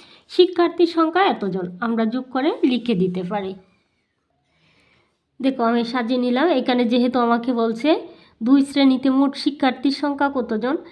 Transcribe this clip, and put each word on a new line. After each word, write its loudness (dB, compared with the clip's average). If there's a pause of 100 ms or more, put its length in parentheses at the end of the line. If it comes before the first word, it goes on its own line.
(280)
শিক্ষার্থীর 2
সংখ্যা 0
এতজন, -4
আমরা -2
যোগ -4
করে -2
লিখে 0
দিতে 0
পারি। -6 (1900)
দেখো, 0
আমি 2
সাজিয়ে -2
নিলাম। 0
এখানে 0
যেহেতু 2
আমাকে 0
বলছে 0 (360)
দুই 6
শ্রেণীতে 2
মোট 2
শিক্ষার্থীর -2
সংখ্যা -2
কতজন, -2 (160)